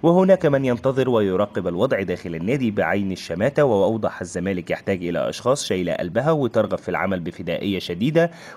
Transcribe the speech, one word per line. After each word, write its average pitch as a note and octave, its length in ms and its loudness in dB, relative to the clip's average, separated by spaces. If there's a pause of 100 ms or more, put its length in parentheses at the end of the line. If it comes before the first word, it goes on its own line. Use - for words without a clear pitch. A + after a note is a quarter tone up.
وهناك F#3 440 6
من C#3 180 2
ينتظر B2+ 460 2
ويراقب G#2 580 2
الوضع G2+ 340 0
داخل F2 320 -6
النادي A2+ 360 0
بعين G2 420 0
الشماتة". G#2+ 520 0
وأوضح: G#2+ 560 0
"الزمالك F2+ 500 -4
يحتاج F2+ 340 -2
إلى D#2+ 240 -2
أشخاص - 380 -2
شايلة F2+ 260 -2
قلبها A2+ 380 -2
وترغب A2 480 0
في - 100 -8
العمل F2+ 320 -2
بفدائية F2 580 -4
شديدة D3 520 0 (260)